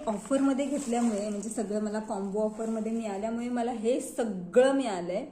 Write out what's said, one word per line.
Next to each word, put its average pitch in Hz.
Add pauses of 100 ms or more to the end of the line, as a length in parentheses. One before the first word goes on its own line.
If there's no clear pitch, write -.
ऑफरमध्ये 269
घेतल्यामुळे, 233
म्हणजे 202
सगळं 208
मला 214
कॉम्बो 202
ऑफरमध्ये 220
मिळाल्यामुळे 226
मला 240
हे 226
सगळं 226
मिळालंय. 208